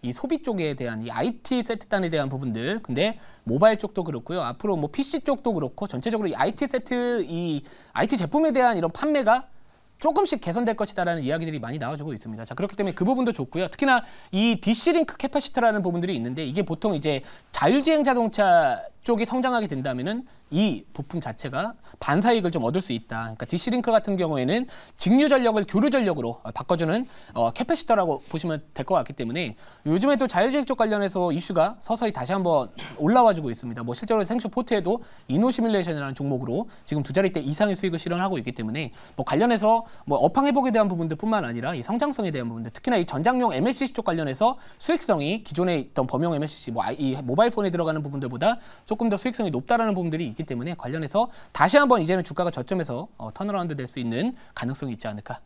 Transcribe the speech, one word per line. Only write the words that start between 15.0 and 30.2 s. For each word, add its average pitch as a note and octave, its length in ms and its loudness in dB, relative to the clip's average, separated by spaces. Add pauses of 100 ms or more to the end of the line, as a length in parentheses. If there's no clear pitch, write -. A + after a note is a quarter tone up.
캐파시터라는 A#3+ 640 0
부분들이 F3 340 -2
있는데 B2+ 300 -4
이게 D3+ 160 -2
보통 F3+ 320 0
이제 C#3+ 300 0 (280)
자율주행 C#4+ 520 4
자동차 G3 800 4 (180)
쪽이 A#3 240 2
성장하게 B3 420 0
된다면은 C#3 600 -4 (220)
이 D#3 440 0
부품 D#3 260 -6
자체가 C#3 540 -6 (260)
반사익을 G3+ 520 4
좀 D#3 120 -2
얻을 C#3+ 160 0
수 F#3 140 -4
있다. A#2 280 -6
그러니까 A2+ 240 -8
디씨 F3 240 -2
링크 A#3+ 220 0
같은 G#3 240 4
경우에는 E3 520 0 (280)
직류 C4 320 6
전력을 A#3+ 400 4
교류 G#3+ 220 2
전력으로, E3 540 0
어, A2+ 80 -10
바꿔주는, F3 540 0 (280)
어, A#3 180 2
캐파시터라고 G#3+ 800 0
보시면 D#3 340 -4 (100)
될 C3+ 120 -6
것 F#3+ 100 0
같기 C#3+ 180 0
때문에 B2 420 -4 (300)
요즘에 G3 300 4
또 B3+ 120 0